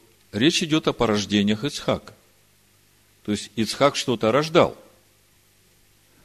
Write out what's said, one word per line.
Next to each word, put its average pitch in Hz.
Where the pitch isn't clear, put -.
речь 135
идет 156
о 151
порождениях 104
Ицхака. -
То 104
есть -
Ицхак 135
что-то 113
рождал. 147